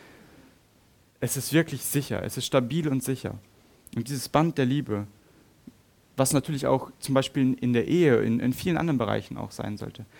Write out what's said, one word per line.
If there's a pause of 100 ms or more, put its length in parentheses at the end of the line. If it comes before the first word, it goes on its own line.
(1200)
es
ist
wirklich
sicher.
Es
ist
stabil
und
sicher. (560)
Und
dieses
Band
der
Liebe, (1120)
was
natürlich
auch
zum
Beispiel
in,
in
der
Ehe,
in,
in
vielen
anderen
Bereichen
auch
sein
sollte, (140)